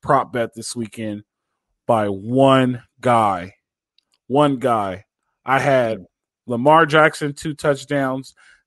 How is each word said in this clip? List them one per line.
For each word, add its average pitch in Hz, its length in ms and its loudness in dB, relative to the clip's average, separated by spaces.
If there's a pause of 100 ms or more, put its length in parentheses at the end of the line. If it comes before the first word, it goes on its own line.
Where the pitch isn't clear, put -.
prop 131 320 0
bet 117 220 -4
this - 200 -12
weekend 110 500 -10 (600)
by 107 220 2
one 123 760 2 (160)
guy. 104 540 0 (760)
One 143 300 0
guy. 107 480 -4 (400)
I 131 140 0
had 123 480 0 (400)
Lamar 147 400 4
Jackson, 151 480 0
two 156 180 -10
touchdowns. 135 840 -4 (320)